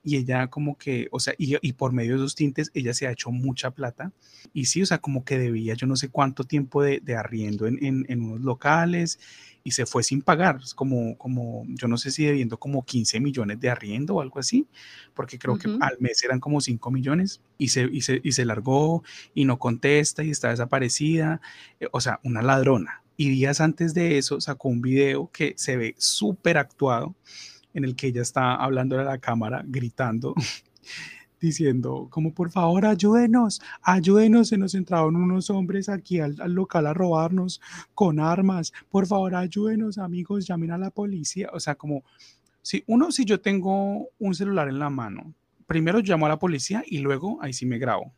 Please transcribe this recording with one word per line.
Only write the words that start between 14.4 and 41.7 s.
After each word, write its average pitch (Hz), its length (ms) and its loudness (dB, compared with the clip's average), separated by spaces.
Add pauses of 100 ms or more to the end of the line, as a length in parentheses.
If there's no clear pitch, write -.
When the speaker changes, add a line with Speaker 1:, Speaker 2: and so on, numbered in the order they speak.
Speaker 1:
porque - 260 -10
creo 123 180 0
que - 120 -4
Speaker 2:
Ujú. 214 100 -2
Speaker 1:
al 135 220 0
mes 120 240 0
eran 127 160 0
como 147 180 0
cinco 123 320 -4
millones, 143 480 0 (180)
y 131 120 -2
se, 127 200 2
y 131 120 -4
se, 127 240 0
y 131 80 0
se 127 100 0
largó, 135 600 2 (280)
y 143 120 2
no 127 140 2
contesta, 143 680 2
y 156 60 -2
está 135 180 -2
desaparecida, 151 880 0 (400)
eh, - 140 -6
o 123 80 -2
sea, 120 220 -2
una 117 180 -2
ladrona. 131 600 2 (120)
Y 143 140 0
días 135 320 2
antes 160 320 2
de 170 240 4
eso 135 240 -2
sacó 139 260 -6
un 120 140 0
video 139 500 2
que 156 240 -2
se 131 220 -4
ve 113 200 -4
súper 185 600 0
actuado, 139 580 0 (580)
en 139 120 -2
el 127 100 -2
que 135 120 -4
ella 120 140 -2
está 127 340 0
hablándole 131 480 0
a - 20 -2
la 135 120 -2
cámara, 117 480 -2
gritando, 123 680 -4
<laughs> - 380 -6 (680)
diciendo 135 680 0
como, 160 240 -2
"Por 170 180 -2
favor, 180 340 4
ayúdenos, 220 760 4 (200)
ayúdenos, 214 680 6
se 220 80 2
nos 190 180 0
entraron 170 400 2
unos 180 340 2
hombres 190 400 -2
aquí 180 300 -2
al, 147 200 -2
al 180 140 -2
local 175 340 0
a 151 60 0
robarnos 180 680 0 (340)
con 160 240 4
armas, 175 520 2 (180)
por 196 180 2
favor, 190 280 0
ayúdenos, 208 600 -2
amigos, 180 500 -4
llamen 170 240 -4
a 170 60 -4
la 190 140 -6
policía". 196 600 -6
O 170 60 -8
sea, 147 160 -4